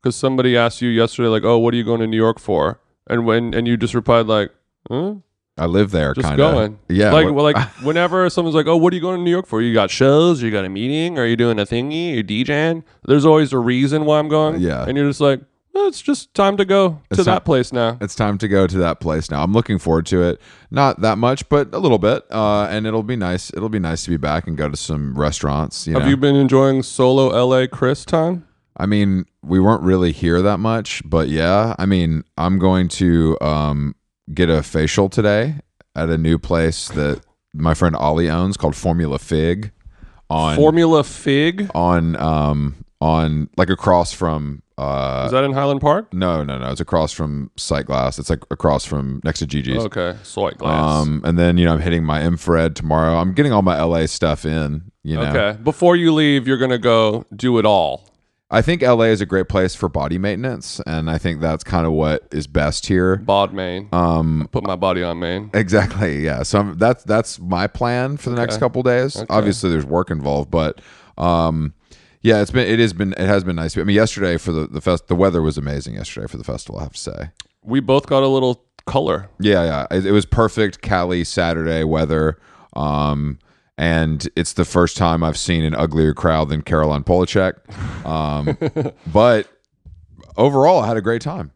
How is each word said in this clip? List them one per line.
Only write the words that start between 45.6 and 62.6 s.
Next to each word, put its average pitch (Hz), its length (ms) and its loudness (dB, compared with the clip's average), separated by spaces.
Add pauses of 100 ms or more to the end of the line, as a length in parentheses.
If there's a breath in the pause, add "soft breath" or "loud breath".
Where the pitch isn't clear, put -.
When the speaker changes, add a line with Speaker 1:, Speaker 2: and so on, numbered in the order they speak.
Speaker 1:
Park? 151 340 0
Speaker 2:
No, 87 300 0
no, 69 140 -6
no. 64 120 -6
It's 69 100 -6
across 80 320 0
from 73 440 -6
Sight - 300 -4
Glass. 65 340 -2
It's, 71 100 -8
like, 78 220 -2
across 71 340 0
from 67 380 -6
next 78 160 -4
to 80 60 -4
Gigi's. 69 400 -4
Speaker 1:
Okay, 90 360 -6
Sight - 360 -6
Glass. 78 440 0
Speaker 2:
Um, 76 220 -2
and 85 140 0
then, 87 200 4
you 87 80 4
know, 82 80 4
I'm 80 60 0
hitting 82 240 -2
my 76 180 -2
infrared 82 540 0
tomorrow. 80 420 0
I'm 92 160 0
getting 143 180 2
all 101 100 4
my 90 140 2
L 82 200 0
A 80 100 2
stuff 78 400 -2
in, 78 460 -4 (100)
you 78 140 -4
know. 78 60 -2 (120)
Speaker 1:
Okay. 107 280 -2
Before 175 340 2
you 165 180 2
leave, 143 320 2
you're 131 120 0
gonna 127 200 0
go 113 560 2
do 120 240 0
it 104 80 2
all. 87 380 2 (480)
Speaker 2:
I 117 100 4
think 170 200 0
L 123 180 4
A 113 60 4
is 110 140 2
a 101 60 -2
great 92 220 -2
place 92 280 0
for 90 120 -4
body 78 300 -4
maintenance, 104 640 -6
and 80 240 -4
I 80 100 -2
think 82 220 -4
that's 80 220 -2
kinda 82 260 -2
what 78 440 -2
is 71 160 -6
best 73 380 -2